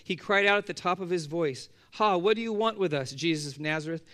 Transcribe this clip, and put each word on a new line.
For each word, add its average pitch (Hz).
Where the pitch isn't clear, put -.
He 185
cried 202
out 202
at 202
the 175
top 180
of 180
his 165
voice, 147
'Ha, 208
what 202
do 226
you 226
want 214
with 175
us, 135
Jesus 147
of 143
Nazareth? 156